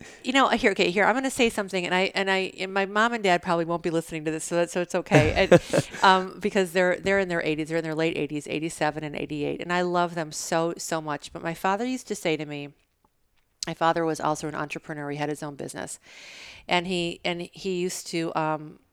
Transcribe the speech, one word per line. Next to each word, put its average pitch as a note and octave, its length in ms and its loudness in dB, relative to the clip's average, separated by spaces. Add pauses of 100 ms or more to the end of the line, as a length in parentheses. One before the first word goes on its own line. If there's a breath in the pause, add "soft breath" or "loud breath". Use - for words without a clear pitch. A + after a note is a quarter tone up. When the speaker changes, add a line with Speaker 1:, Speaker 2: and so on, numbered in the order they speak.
(240 loud breath)
Speaker 1:
you B3+ 80 -2
know, C4+ 160 6
here, A3 240 4
okay, F#3 180 4
here, F#3+ 140 4
I'm G#3 100 6
gonna C4 160 0
say A#3 200 2
something, F#3+ 340 -2
and F3+ 100 0
I, F#3 200 2
and G3 160 0
I, F#3+ 280 0
and F#3+ 140 -6
my G3 140 2
mom G#3+ 260 2
and A3+ 100 -4
dad F3 200 4
probably E3+ 220 2
won't E3 180 -2
be F3+ 80 -2
listening D#3+ 340 -2
to D#3+ 60 -2
this, D#3 140 -4
so F3 120 -2
that, E3+ 140 2
so F3+ 100 -2
it's F3 140 -4
okay. E3 560 4
And, - 440 6
Speaker 2:
<laughs> - 80 -2
Speaker 1:
um, F#3 380 6
because F#3+ 320 0
they're, F3+ 240 4
they're G3 220 2
in F#3+ 100 2
their E3+ 160 0
eighties, D#3 240 -2
they're E3 100 -2
in D#3+ 60 0
their D#3 100 -4
late D#3+ 220 2
eighties, D3 320 -4
eighty-seven D3+ 560 -2
and D3 120 -8
eighty-eight, C#3+ 440 -4
and F3 120 -6
I F3+ 100 2
love F3 320 0
them D#3 180 -6
so, E3 460 0
so D#3+ 220 -4
much. D3+ 320 -6
But E3+ 100 -12
my E3 120 -6
father G3 300 -2
used B3+ 240 -6
to G#3+ 60 -6
say D#3+ 220 -2
to D3+ 100 -8
me, C#3+ 220 -10 (960)
my E3 80 -6
father E3 300 2
was D#3+ 160 0
also D3+ 280 -2
an D3 60 -6
entrepreneur. D3 560 -8
He C#3+ 80 -6
had D3 100 -2
his D3+ 140 -6
own D3 120 -8
business. - 440 -10 (680 loud breath)
And F3 200 0
he, F3 380 -2
and F3 180 -4 (100)
he F#3 280 -4
used F3+ 280 -4
to, E3 260 -4
um, D#3 440 -4 (140)